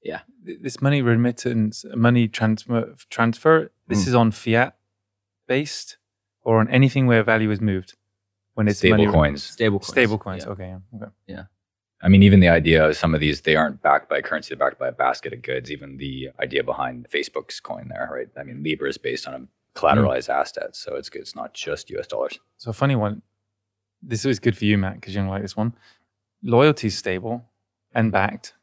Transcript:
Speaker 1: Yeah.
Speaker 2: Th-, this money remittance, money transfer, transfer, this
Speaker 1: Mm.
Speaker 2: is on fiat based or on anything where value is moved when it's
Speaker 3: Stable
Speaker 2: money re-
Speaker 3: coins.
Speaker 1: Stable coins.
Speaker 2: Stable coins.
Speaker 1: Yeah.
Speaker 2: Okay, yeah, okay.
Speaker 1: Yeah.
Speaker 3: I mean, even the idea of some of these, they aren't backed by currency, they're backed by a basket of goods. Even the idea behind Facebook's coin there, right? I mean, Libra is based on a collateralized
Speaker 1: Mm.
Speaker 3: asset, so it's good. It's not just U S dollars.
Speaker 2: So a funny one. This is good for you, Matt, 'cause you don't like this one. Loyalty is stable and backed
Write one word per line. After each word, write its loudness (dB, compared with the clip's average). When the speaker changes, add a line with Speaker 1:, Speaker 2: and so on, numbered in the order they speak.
Speaker 1:
Yeah. -10
Speaker 2:
Th-, -14
this -10
money 0
remittance, 0
money 4
transfer, -2
transfer, 2
this 0
Speaker 1:
Mm. -2
Speaker 2:
is 0
on 6
fiat 0
based -4
or 2
on 2
anything 4
where 4
value 2
is -2
moved -2
when 2
it's 0
Speaker 3:
Stable 6
Speaker 2:
money 4
re- 0
Speaker 3:
coins. 2
Speaker 1:
Stable -2
coins. -12
Speaker 2:
Stable 0
coins. -12
Speaker 1:
Yeah. -12
Speaker 2:
Okay, -12
yeah, -14
okay. -16
Speaker 1:
Yeah. -16
Speaker 3:
I 0
mean, 10
even 10
the 8
idea 4
of 0
some 0
of 0
these, 0
they 2
aren't -2
backed 0
by -2
currency, -8
they're -4
backed -8
by -6
a -8
basket -4
of -16
goods. -8
Even -14
the -12
idea -4
behind -8
Facebook's -8
coin -14
there, -10
right? -10
I -14
mean, -14
Libra -6
is -8
based -8
on -12
a -20
collateralized 2
Speaker 1:
Mm. -2
Speaker 3:
asset, -8
so -12
it's -10
good. -14
It's -18
not -14
just -10
U -8
S -8
dollars. -6
Speaker 2:
So -10
a -6
funny 0
one. -4
This -8
is 0
good 0
for -2
you, 4
Matt, -4
'cause -14
you -4
don't -2
like -6
this -10
one. -2
Loyalty 4
is -6
stable -6
and 2
backed -2